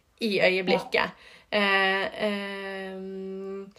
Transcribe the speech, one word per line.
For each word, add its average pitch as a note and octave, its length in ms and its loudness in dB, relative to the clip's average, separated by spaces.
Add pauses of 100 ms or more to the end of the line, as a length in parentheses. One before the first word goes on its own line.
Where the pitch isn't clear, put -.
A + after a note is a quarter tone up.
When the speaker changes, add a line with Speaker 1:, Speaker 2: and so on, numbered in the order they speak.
(220)
Speaker 1:
i G3+ 180 0
øyeblikket. F#3 540 2
Speaker 2:
Ja. - 160 2 (420)
Speaker 1:
Eh, G3 580 4 (140)
ehm, G3 1600 -8